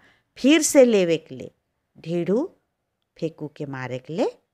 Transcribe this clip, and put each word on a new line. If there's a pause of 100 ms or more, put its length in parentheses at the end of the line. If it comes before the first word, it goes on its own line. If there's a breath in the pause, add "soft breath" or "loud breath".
(380 soft breath)
फिर
से
लेवे
के
लिए (500)
ढीढ़ू (720)
फेकू
के
मारे
के
लिए (160)